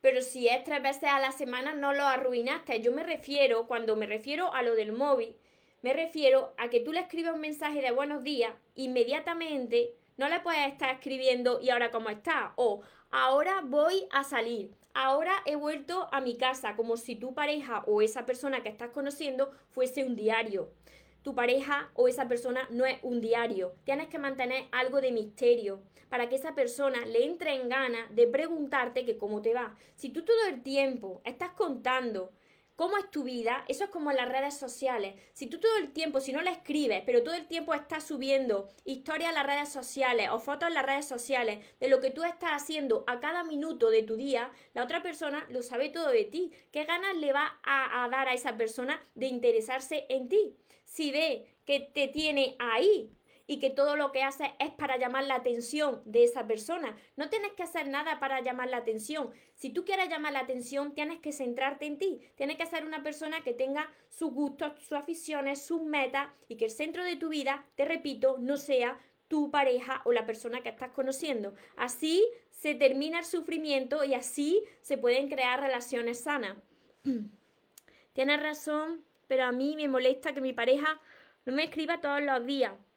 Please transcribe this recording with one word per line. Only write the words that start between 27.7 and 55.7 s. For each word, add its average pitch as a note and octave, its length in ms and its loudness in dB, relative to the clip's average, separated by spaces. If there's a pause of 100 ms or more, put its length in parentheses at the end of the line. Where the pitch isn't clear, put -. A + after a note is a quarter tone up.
ganas A#3 440 0
de A#3 120 8
preguntarte C4+ 800 0
que A3 100 -2
cómo G#3 240 -4
te A3+ 140 2
va. A#3+ 220 -4 (180)
Si C4+ 160 -10
tú E4 140 -8
todo A4+ 240 4
el B3+ 140 -6
tiempo B3+ 640 0
estás F4+ 280 -6
contando B3 800 -2 (480)
cómo F4+ 160 2
es G4 140 -2
tu D4 140 -4
vida, B3 440 -2
eso C#4 160 -2
es G4 60 -6
como D4+ 200 -2
en C#4 60 4
las B3 140 0
redes C4+ 260 0
sociales. A#3+ 580 -4 (200)
Si C#4 120 -10
tú E4 140 -8
todo A4 160 4
el D#4 160 -2
tiempo, D#4 260 -2
si C4+ 140 -4
no C#4+ 80 -2
le F4+ 100 0
escribes, D4 540 0
pero A#3+ 180 4
todo D#4 120 -2
el E4 120 -6
tiempo E4 280 -2
estás D4+ 300 -6
subiendo C4 640 0 (160)
historias D#4 440 -4
a D#4+ 40 -2
las C#4+ 120 0
redes C#4+ 220 0
sociales B3+ 640 0
o A3+ 60 -2
fotos C#4+ 300 -4
en E4+ 60 -2
las C4+ 120 2
redes C#4 180 0
sociales A#3+ 540 -2 (200)
de B3+ 100 0
lo C4 120 6
que C4 100 0
tú D#4 140 -6
estás E4+ 280 -2
haciendo C#4+ 540 0
a A#3+ 140 -4
cada E4 240 -2
minuto D4+ 460 0
de A3 120 6
tu A3 140 -4
día, B3+ 340 -2 (220)
la A#3+ 100 -2
otra D#4 200 -4
persona D4+ 480 -6
lo B3 120 -4
sabe B3 280 -4
todo D#4+ 180 -2
de A3+ 160 4
ti. E4+ 280 -4 (200)
¿Qué D4+ 120 -2
ganas F4+ 340 -2
le C#4+ 160 0
va D4 280 0
a, C4 400 0
a A#3+ 60 -2
dar C4 200 0
a B3+ 40 2
esa B3 240 -2
persona B3 420 -2 (160)
de A#3+ 120 -4
interesarse B3+ 840 0
en B3+ 220 -2
ti? G#4 260 4 (280)
Si D4 280 -4
ve C#4+ 340 0 (200)
que C#4 140 2
te C#4 280 -2
tiene C#4+ 500 0
ahí A#3+ 560 4 (360)
y D4 80 -2
que C4+ 100 2
todo C#4 280 2
lo C#4+ 160 0
que C4 100 0
haces C4+ 260 -2 (120)
es D4 100 -2
para C4 260 -2
llamar B3+ 280 0
la C4+ 100 0
atención B3 720 0